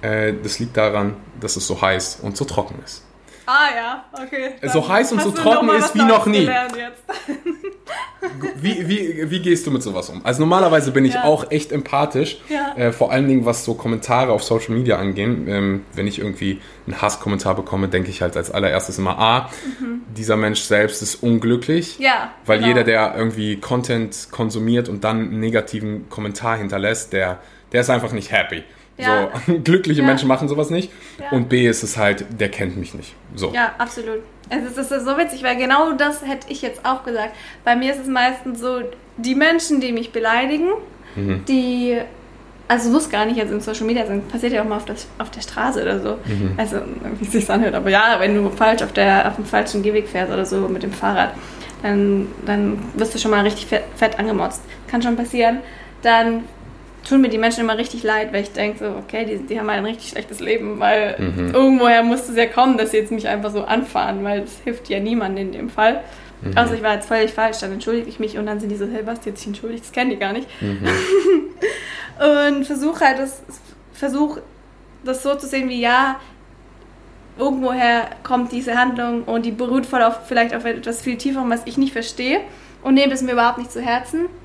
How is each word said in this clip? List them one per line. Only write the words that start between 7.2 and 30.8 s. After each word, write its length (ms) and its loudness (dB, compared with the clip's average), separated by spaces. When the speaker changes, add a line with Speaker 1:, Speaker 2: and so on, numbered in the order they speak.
Speaker 2:
<laughs> 1300 -8
Speaker 1:
Wie, 280 -2
wie, 420 -2
wie 100 -2
gehst 240 2
du 60 -2
mit 100 0
sowas 280 -6
um? 160 -12
Also 160 0
normalerweise 500 4
bin 140 6
ich 80 4
Speaker 2:
Ja. 100 0
Speaker 1:
auch 280 2
echt 200 -2
empathisch, 680 -2
Speaker 2:
Ja. 260 -4
Speaker 1:
äh, 160 2
vor 200 2
allen 160 2
Dingen 180 4
was 180 0
so 120 -2
Kommentare 560 0
auf 120 2
Social 320 0
Media 220 2
angehen. 500 -2
Ähm, 460 0
wenn 140 -2
ich 120 -4
irgendwie 400 -4
einen 160 -6
Hasskommentar 540 0
bekomme, 320 -2
denke 220 -2
ich 120 -6
halt 140 -2
als 160 -4
allererstes 460 0
immer, 200 -2
ah, 320 2
Speaker 2:
Mhm. 220 -6
Speaker 1:
dieser 200 0
Mensch 260 0
selbst 400 2
ist 220 -4
unglücklich. 760 2
Speaker 2:
Ja, 320 2
Speaker 1:
Weil 120 6
Speaker 2:
genau. 120 4
Speaker 1:
jeder, 140 6
der 340 4
irgendwie 420 -2
Content 720 -2
konsumiert 580 0
und 140 -6
dann 180 0
einen 180 -4
negativen 680 -2
Kommentar 480 -4
hinterlässt, 560 -2
der, 260 -2
der 100 4
ist 80 0
einfach 220 2
nicht 200 -6
happy. 320 0
Speaker 2:
Ja. 320 0
Speaker 1:
So, 140 2
<laughs> 40 -6
glückliche 380 4
Speaker 2:
Ja. 60 6
Speaker 1:
Menschen 200 4
machen 200 2
sowas 240 0
nicht. 200 -4